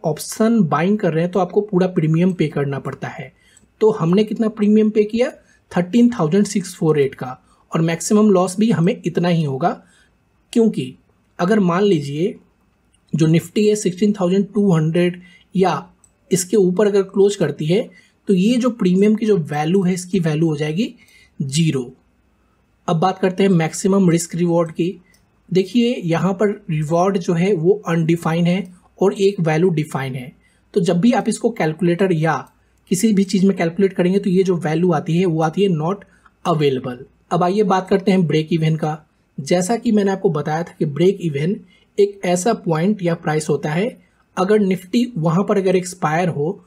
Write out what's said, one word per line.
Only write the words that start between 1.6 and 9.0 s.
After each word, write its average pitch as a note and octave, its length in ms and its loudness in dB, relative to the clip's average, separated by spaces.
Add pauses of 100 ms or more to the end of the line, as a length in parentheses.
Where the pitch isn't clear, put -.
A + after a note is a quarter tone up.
पूरा F#3 280 0
प्रीमियम E3+ 440 2
पे E3 140 -2
करना C#3+ 320 -4
पड़ता C3 280 -12
है, - 240 -14 (500)
तो G#3+ 100 4
हमने F#3+ 320 2
कितना G#3+ 260 -2
प्रीमियम G#3+ 400 2
पे G#3+ 140 2
किया? A#3 280 -2 (400)
थर्टीन A#3+ 380 2
थाउजेंड F#3+ 360 0
सिक्स G3+ 300 -6
फ़ोर D#3 240 0
एट C3+ 160 0
का। - 220 -12 (340)
और E3 100 0
मैक्सिमम F#3+ 480 2
लॉस F3+ 300 2
भी A3 120 2
हमें E3+ 260 2
इतना - 300 -2